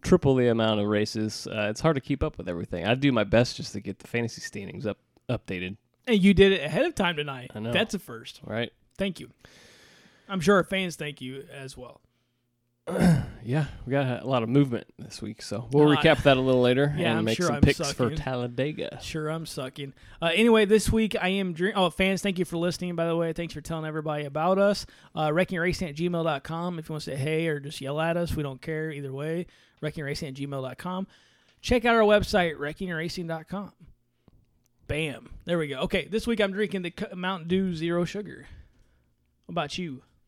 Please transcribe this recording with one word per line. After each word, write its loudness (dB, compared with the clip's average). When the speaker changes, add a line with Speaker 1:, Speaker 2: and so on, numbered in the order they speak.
Speaker 1:
triple 4
the 4
amount 2
of 0
races. 0
Uh, -2
it's -6
hard 4
to -2
keep -2
up -6
with -8
everything. -4
I 4
do 2
my 2
best 2
just -10
to -8
get -10
the -20
fantasy -4
standings -12
up, -4
updated. -6
Speaker 2:
And 4
you 8
did 8
it 0
ahead 0
of -4
time 0
tonight. -8
Speaker 1:
I -8
know. -4
Speaker 2:
That's 0
a -4
first. -16
Speaker 1:
Right. -4
Speaker 2:
Thank -6
you. -16
I'm -4
sure 6
our 4
fans -4
thank -10
you -10
as -14
well. -18
Speaker 1:
<clears throat> 4
Yeah, 0
we -4
got 0
a -8
lot 2
of -2
movement 4
this -14
week, -10
so -8
we'll 6
Speaker 2:
Uh, 6
Speaker 1:
recap 2
that 8
a 0
little 4
later 4
Speaker 2:
yeah, 0
Speaker 1:
and 0
Speaker 2:
I'm 0
Speaker 1:
make 0
Speaker 2:
sure 2
Speaker 1:
some 0
Speaker 2:
I'm 2
Speaker 1:
picks 4
Speaker 2:
sucking. -4
Speaker 1:
for 0
Talladega. -4
Speaker 2:
Sure, -8
I'm -6
sucking. -10
Uh, 0
anyway, 6
this 4
week 2
I 0
am 0
drink. 0
Oh, 4
fans, 0
thank -2
you 0
for -6
listening, -2
by 0
the 0
way. 0
Thanks -8
for -10
telling -6
everybody -4
about 0
us. 2
Uh, 0
wrecking 0
racing -2
at -10
gmail -2
dot -2
com -6
if -12
you -8
want -8
to -8
say -6
hey 0
or -2
just -10
yell -4
at 0
us. -2
We -2
don't -6
care -6
either -8
way. -6
Wrecking -6
racing -6
at -10
gmail -6
dot -10
com. -6
Check 2
out 6
our 8
website, 4
wrecking -6
racing -4
dot -8
com. -8
Bam. -6
There 0
we -2
go. -6
Okay, -2
this -2
week 0
I'm 2
drinking -2
the -6
C-, -8
Mountain -6
Dew 2
Zero 0
Sugar. -10
What -14
about -4
you? -8